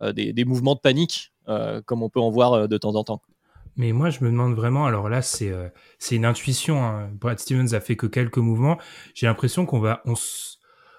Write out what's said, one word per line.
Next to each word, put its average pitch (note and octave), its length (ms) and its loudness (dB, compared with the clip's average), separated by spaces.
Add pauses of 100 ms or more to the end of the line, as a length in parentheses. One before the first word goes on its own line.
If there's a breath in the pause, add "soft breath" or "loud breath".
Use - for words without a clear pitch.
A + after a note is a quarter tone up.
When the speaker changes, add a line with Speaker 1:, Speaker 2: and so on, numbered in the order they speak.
Speaker 1:
euh, G#2+ 100 -4
des, G#2+ 200 -4
des A#2+ 120 0
mouvements B2+ 300 2
de C3 60 -4
panique, C#3+ 520 0 (160)
euh, A2 340 -4
comme A#2 200 -4
on A2 60 -2
peut B2+ 120 -2
en A#2 100 2
voir, B2 220 6
euh, G#2+ 140 4
de G#2+ 100 0
temps G#2+ 200 -2
en G#2+ 80 -2
temps. A2 180 -8 (540 soft breath)
Speaker 2:
Mais A#2 160 0
moi, D3+ 180 2
je C3 140 -4
me A#2 60 2
demande A#2+ 240 2
vraiment, B2 320 0
alors G#2+ 220 0
là, B2 140 0
c'est, - 280 -4
euh, F2+ 180 -6 (300 soft breath)
c'est - 180 -2
une A2+ 80 2
intuition, B2+ 600 0
hein. G#2+ 280 -4
Brad A#2 260 -4
Stevens B2+ 360 0
a G#2 60 0
fait A2 160 -2
que A#2 100 -2
quelques B2 320 -2
mouvements. A#2+ 400 2 (360 loud breath)
J'ai - 120 -2
l'impression B2+ 380 2
qu'on B2 160 0
va, A2 240 0
on A#2 100 -2
s-, - 440 -8 (400 soft breath)